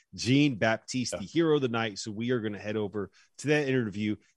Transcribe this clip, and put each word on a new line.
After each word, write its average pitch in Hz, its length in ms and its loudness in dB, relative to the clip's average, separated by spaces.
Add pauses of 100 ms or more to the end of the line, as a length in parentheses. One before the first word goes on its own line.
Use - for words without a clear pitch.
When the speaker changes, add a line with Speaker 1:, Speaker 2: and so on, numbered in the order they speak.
(160)
Speaker 1:
Jean 131 400 4
Baptiste, 113 580 0
Speaker 2:
Yeah. 87 60 -4
Speaker 1:
the 196 60 -8
hero 160 320 4
of 139 40 -2
the 127 60 4
night. 113 320 -2
So 113 120 -8
we 117 200 -2
are 123 80 2
gonna 104 180 -4
head 104 180 -6
over 101 360 -4 (280)
to 131 100 -8
that 151 180 0
interview. 107 480 0 (220)